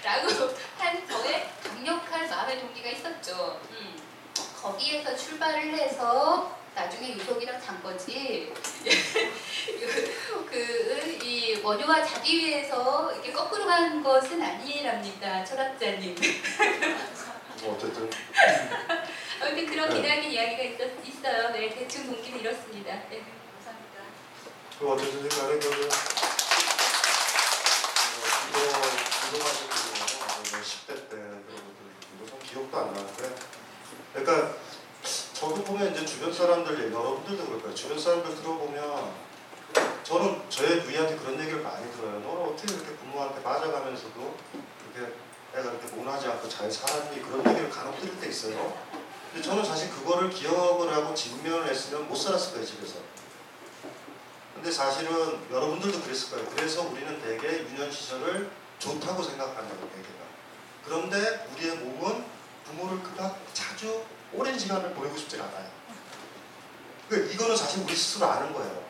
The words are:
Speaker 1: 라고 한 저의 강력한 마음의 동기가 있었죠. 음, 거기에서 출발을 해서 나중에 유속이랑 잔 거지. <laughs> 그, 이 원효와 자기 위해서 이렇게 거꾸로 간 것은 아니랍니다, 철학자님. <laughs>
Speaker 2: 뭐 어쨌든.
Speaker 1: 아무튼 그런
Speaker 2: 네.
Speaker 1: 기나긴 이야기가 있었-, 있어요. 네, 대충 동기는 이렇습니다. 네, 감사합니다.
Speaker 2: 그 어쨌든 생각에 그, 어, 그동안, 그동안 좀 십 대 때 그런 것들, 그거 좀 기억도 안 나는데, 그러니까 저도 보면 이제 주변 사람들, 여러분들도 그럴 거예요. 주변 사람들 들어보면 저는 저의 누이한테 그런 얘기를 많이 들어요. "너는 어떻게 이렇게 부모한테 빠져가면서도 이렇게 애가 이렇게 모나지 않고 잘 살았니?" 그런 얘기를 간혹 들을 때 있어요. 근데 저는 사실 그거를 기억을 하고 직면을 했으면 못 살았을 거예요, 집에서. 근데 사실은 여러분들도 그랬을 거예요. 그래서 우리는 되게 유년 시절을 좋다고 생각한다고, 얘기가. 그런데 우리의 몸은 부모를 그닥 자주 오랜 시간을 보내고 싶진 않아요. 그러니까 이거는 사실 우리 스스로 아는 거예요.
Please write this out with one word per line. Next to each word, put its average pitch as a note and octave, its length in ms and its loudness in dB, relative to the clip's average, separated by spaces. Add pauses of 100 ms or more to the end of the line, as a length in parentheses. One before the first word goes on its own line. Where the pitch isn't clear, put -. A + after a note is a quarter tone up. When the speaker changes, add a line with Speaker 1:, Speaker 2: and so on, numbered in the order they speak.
Speaker 1:
라고 C4 260 4 (500)
한 F4 280 2
저의 - 420 0 (140)
강력한 E4 640 -2
마음의 C4 320 0
동기가 A#3+ 280 -6
있었죠. - 720 -4 (100)
음, G#3 320 -10 (600)
거기에서 C4 540 0
출발을 D#4 640 0
해서 C#4+ 800 4 (160)
나중에 A#3 400 -4
유속이랑 A#3 480 -2
잔 F#3 220 -8
거지. A3 680 -4 (320)
<laughs> - 1700 2
그, B3 760 0
이 A3+ 400 0
원효와 D4 400 6
자기 E4 360 4
위해서 C#4+ 760 2
이렇게 - 180 -6
거꾸로 - 360 0
간 E4+ 360 6
것은 C4+ 380 8
아니랍니다, G3+ 1040 -2
철학자님. G#3 720 0
<laughs> - 1400 0
Speaker 2:
뭐 G#2+ 140 -2
어쨌든. A2 340 -2 (1300)
Speaker 1:
아무튼 D4+ 280 0
그런 D#4 220 2
Speaker 2:
네. - 120 4
Speaker 1:
기나긴 D4 300 4
이야기가 A#3 320 2
있었-, B3+ 440 -4
있어요. A#3 440 2
네, G#3+ 180 0
대충 B3+ 380 -6
동기는 A#3+ 320 -4
이렇습니다. G#3+ 540 -6 (160)
네, A3 140 -8 (300)
감사합니다. A3 460 -14 (800)
Speaker 2:
그 C#3+ 120 4
어쨌든 C#3 380 2
생각에 D3 300 2
그, D3 80 2
어, - 20 4 (2750)
그동안, C#3+ 300 4 (500)
그동안 D3 220 2
좀 - 1080 -2
십 - 240 -8
대 A2 60 -8 (160)
때 A2 60 -10
그런 G#2 300 -10
것들, G2+ 360 -14 (300)
그거 A2 180 -14
좀 C3 140 -12
기억도 C3 340 -6
안 G#2+ 160 -2
나는데, G2+ 420 -6 (800)
그러니까 - 420 4 (800)
저도 A3 300 0
보면 G3 280 2
이제 D#3 140 -2
주변 - 280 -2
사람들, D#3+ 600 4
여러분들도 C3+ 520 0
그럴 A2+ 160 -4
거예요. - 140 -6
주변 D3+ 240 -2
사람들 E3+ 360 4
들어보면 D3 760 -2 (920)
저는 F#3+ 460 4
저의 E3 340 4
누이한테 D#3 340 2
그런 C3+ 220 -4
얘기를 D#3 220 -2
많이 - 300 -4
들어요. G#2+ 280 -4
"너는 G#2+ 340 0
어떻게 G2 200 -4
이렇게 - 240 -6
부모한테 C#3 460 -4
빠져가면서도 B2+ 920 -2 (580)
이렇게 B2 200 -6 (420)
애가 B2+ 160 -2
이렇게 A2+ 240 -6
모나지 C3 320 -2
않고 A#2 200 -2
잘 - 240 -2
살았니?" - 520 -2
그런 C3 260 0
얘기를 - 200 4
간혹 - 300 -6
들을 - 200 -6
때 - 100 -4
있어요. - 480 -2 (540)
근데 D#3+ 140 -4
저는 G3+ 200 4
사실 D#3 240 0
그거를 F3 400 4
기억을 F3 640 4
하고 D3+ 220 2
직면을 D#3 520 0
했으면 D3 400 0
못 - 80 -4
살았을 - 380 2
거예요, - 120 -2
집에서. - 340 -8 (1500)
근데 E3+ 180 -2
사실은 D#3+ 680 2 (120)
여러분들도 F3 500 2
그랬을 - 360 -2
거예요. A2 180 -4
그래서 D#3+ 280 2
우리는 C#3 380 -4
되게 A2+ 420 0
유년 C#3 280 -4
시절을 E3+ 580 -2 (300)
좋다고 F3 440 -2
생각한다고, - 760 -6
얘기가. - 260 -12 (640)
그런데 F#3 680 0
우리의 E3 240 -2
몸은 D#3+ 480 -2 (400)
부모를 F#3 360 -4
그닥 F#3 380 -4 (140)
자주 A3 500 -4 (300)
오랜 C4 240 0
시간을 F#3+ 360 0
보내고 C#3+ 240 -4
싶진 - 240 -6
않아요. - 260 -8 (1400)
그러니까 G3+ 240 2
이거는 A3+ 220 4
사실 - 280 2
우리 E3+ 120 0
스스로 - 320 4
아는 - 260 2
거예요. - 360 -4